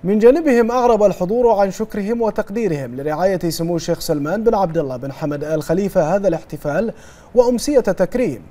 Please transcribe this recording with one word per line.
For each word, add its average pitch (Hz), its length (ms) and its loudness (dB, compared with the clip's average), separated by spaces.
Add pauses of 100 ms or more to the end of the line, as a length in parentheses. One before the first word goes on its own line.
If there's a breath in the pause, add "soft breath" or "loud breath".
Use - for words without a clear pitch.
من 202 140 2
جانبهم 240 520 4
أعرب 240 320 2
الحضور 202 580 2
عن 202 100 2
شكرهم 220 520 -6
وتقديرهم 202 760 -4
لرعاية 156 420 0 (120)
سمو 170 260 -4
الشيخ 165 240 -4
سلمان 165 440 -2
بن 226 100 4
عبد 175 240 0
الله 131 180 -4
بن 135 160 -8
حمد 147 320 -6
آل 156 180 -2
خليفة 175 540 0
هذا 196 120 0
الاحتفال 160 640 -4 (420 loud breath)
وأمسية 247 460 2
تكريم 185 720 -2